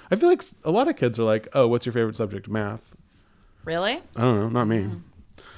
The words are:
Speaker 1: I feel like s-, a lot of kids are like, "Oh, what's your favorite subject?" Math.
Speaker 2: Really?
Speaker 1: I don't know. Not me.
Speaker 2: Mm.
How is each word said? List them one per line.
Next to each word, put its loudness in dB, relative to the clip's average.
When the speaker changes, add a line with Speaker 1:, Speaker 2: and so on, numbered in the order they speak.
Speaker 1:
I 0
feel 4
like 6
s-, -12
a -2
lot 2
of -2
kids -2
are 0
like, 0
"Oh, 4
what's 2
your -6
favorite 0
subject?" -6
Math. -6
Speaker 2:
Really? -2
Speaker 1:
I -6
don't 4
know. -2
Not 0
me. 2
Speaker 2:
Mm. -8